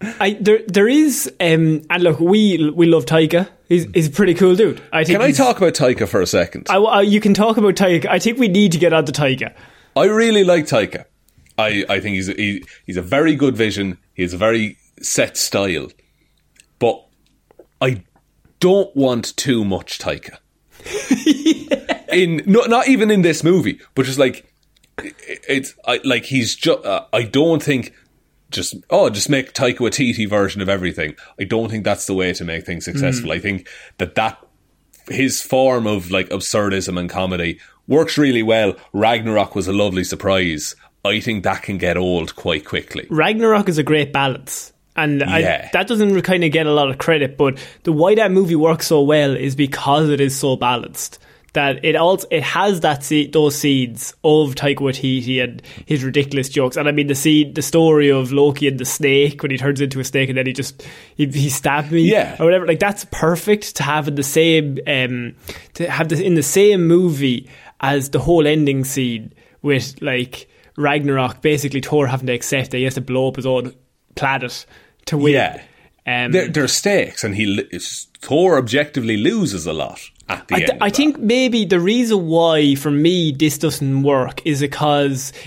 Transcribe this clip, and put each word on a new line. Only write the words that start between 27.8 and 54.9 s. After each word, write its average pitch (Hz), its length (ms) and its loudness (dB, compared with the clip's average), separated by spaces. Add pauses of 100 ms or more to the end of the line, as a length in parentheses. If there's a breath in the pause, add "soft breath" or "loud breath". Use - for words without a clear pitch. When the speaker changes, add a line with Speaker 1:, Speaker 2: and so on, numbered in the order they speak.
Speaker 2:
just, - 260 -8 (140)
"Oh, 175 220 4
just 101 180 -4
make 135 240 -2
Taika 123 240 0
Waititi 113 500 -2
version 101 340 -2
of 95 80 -2
everything." 87 460 -4 (240 loud breath)
I - 40 -8
don't 113 260 -2
think 107 140 -6
that's 104 240 -2
the 98 80 -4
way 92 180 0
to 92 100 -10
make 82 220 -8
things 87 200 -10
successful. 120 440 -4
Speaker 1:
Mm. 80 60 -4
Speaker 2:
I 87 40 -6
think 98 280 -6 (320 loud breath)
that, 90 160 -6
that 113 240 -2 (680)
his 131 360 -2
form 131 420 2
of, 101 240 -2
like, 95 200 -2
absurdism 98 720 -4
and 87 100 -6
comedy 87 500 -4 (280 soft breath)
works 156 300 2
really 135 260 2
well. 110 300 2 (180 loud breath)
Ragnarok 110 640 0
was 95 120 -4
a 95 60 -2
lovely 98 300 0
surprise. 92 720 -2 (300 soft breath)
I 104 140 -2
think 107 240 -4
that 95 180 -2
can 98 160 -8
get 87 200 -2
old 90 380 -2
quite 82 300 -4
quickly. - 460 -8
Speaker 1:
Ragnarok 208 580 2
is 165 80 -2
a 151 60 0
great 143 280 0
balance. - 640 -6 (220)
And 147 280 0
I, 165 160 0
Speaker 2:
Yeah. 87 340 -2
Speaker 1:
that 185 140 0
doesn't 208 260 2
re-, 185 100 2
kinda 180 260 0
get 156 160 0
a 151 80 2
lot 147 160 2
of 131 80 -6
credit, 143 400 -2
but 135 200 2 (260 loud breath)
the 170 100 0
why 170 220 4
that 214 160 2
movie 185 240 2
works 160 320 2
so 151 160 4
well 143 320 2
is 135 200 -4
because 143 540 2
it 143 100 2
is 139 160 0
so 135 200 -2
balanced. - 640 -4 (340 soft breath)
That 139 300 0
it 160 120 2
also, 175 340 2
it 156 140 -2
has 185 380 0
that 147 220 0
se-, 147 280 0
those 151 240 2
seeds 131 580 -2 (100)
of 151 300 4
Taika 143 260 -2
Waititi 131 640 -2